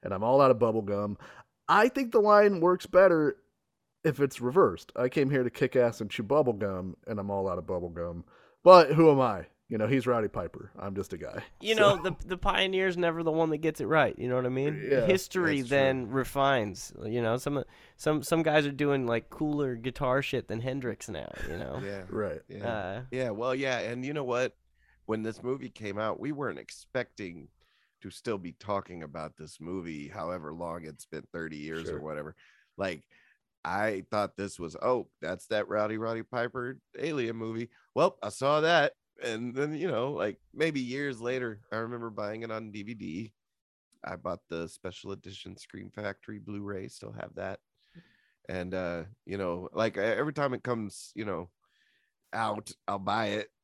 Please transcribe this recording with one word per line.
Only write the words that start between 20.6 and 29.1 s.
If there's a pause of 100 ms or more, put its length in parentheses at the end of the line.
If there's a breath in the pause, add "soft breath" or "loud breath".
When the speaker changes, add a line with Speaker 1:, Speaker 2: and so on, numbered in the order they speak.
Speaker 2:
Hendrix
now, (180)
you
know?
Speaker 3:
Yeah.
Speaker 1:
Right.
Speaker 3:
Yeah.
Speaker 2:
Uh,
Speaker 3:
Yeah,
well,
yeah,
and
you
know
what? (520)
When
this
movie
came
out,
we
weren't
expecting (540)
to
still
be
talking
about